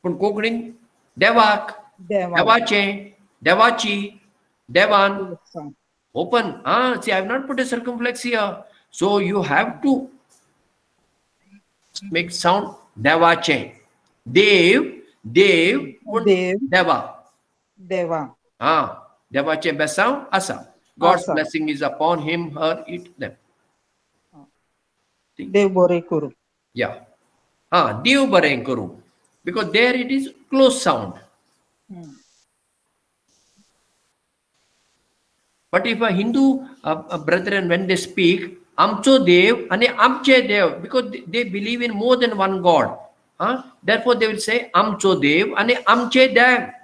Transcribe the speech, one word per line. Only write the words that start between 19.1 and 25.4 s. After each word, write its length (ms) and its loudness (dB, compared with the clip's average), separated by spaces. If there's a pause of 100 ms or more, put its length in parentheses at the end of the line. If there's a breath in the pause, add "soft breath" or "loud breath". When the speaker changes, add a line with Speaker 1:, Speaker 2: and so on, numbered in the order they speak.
Speaker 1:
देवाचे 380 -2
बेसांव 600 -2
असा. 260 -4 (420)
God's 240 2
Speaker 2:
असा. 100 -4
Speaker 1:
blessing 360 -4
is 120 -6
upon 380 -2 (100)
him, 280 -4
her, 300 -4
it, 320 -14
them. 120 -10 (2000)
Speaker 2:
देव 340 0